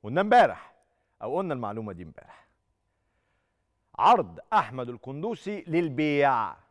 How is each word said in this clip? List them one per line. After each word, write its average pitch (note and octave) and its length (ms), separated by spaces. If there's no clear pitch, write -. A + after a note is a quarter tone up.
قلنا B2+ 180
امبارح G#3 540
أو B2 140
قلنا F3+ 180
المعلومة A2 380
دي F2 100
امبارح. - 440
عرض D#3 400
أحمد B2+ 360
القندوسي E3+ 800
للبيع C#3+ 880